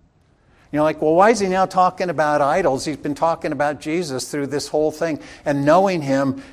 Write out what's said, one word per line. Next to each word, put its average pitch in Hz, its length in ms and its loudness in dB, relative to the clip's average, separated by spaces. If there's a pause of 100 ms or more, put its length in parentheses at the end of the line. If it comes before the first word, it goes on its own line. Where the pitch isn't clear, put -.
(720)
You're 147 100 0
like, 156 180 0
"Well, 156 140 2
why 196 160 6
is 233 80 2
he 196 80 0
now 185 200 2
talking 180 440 0
about 147 320 0
idols? 143 420 0
He's 151 120 -6
been 147 180 -6
talking 165 380 -2
about 147 280 -2
Jesus 156 480 -4
through 143 200 -6
this 135 180 -6
whole 151 240 -2
thing 151 300 -6 (240)
and 143 200 0
knowing 180 380 4
him 139 400 0 (100)